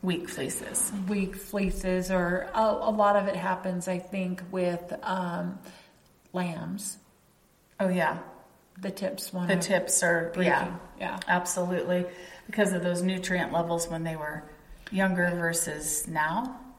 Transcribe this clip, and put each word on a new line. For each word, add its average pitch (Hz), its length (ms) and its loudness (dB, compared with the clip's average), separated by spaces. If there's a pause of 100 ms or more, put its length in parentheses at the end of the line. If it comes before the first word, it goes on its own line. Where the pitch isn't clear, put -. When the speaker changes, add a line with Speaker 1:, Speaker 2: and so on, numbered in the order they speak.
Speaker 1:
Weak 180 260 0
fleeces. - 640 -4 (160)
Speaker 2:
weak 196 280 0
fleeces, 185 760 0
or 180 420 2
a, 220 80 2
a 220 300 4
lot 208 240 6
of 196 120 4
it 190 80 0
happens, 185 520 -2
I 185 100 0
think, 180 540 -4
with, 180 500 0
um, 180 560 -2 (760)
lambs. 175 640 -4 (840)
Speaker 1:
Oh, 190 100 4
yeah. 165 300 2 (600)
Speaker 2:
The 190 120 -6
tips - 420 -6
wanna 180 220 2
Speaker 1:
The 175 60 2
tips - 420 2
are, 170 300 4
Speaker 2:
breaking. 180 180 4
Speaker 1:
yeah. - 240 2 (240)
Speaker 2:
Yeah. 180 280 -6
Speaker 1:
Absolutely. 180 760 0 (400)
Because 196 280 2
of 175 100 0
those 175 180 0
nutrient 185 500 0
levels 170 360 0
when 165 160 -4
they 160 120 -2
were 156 280 -6 (480)
younger 185 440 2
versus 165 720 -2
now. 170 480 0 (240)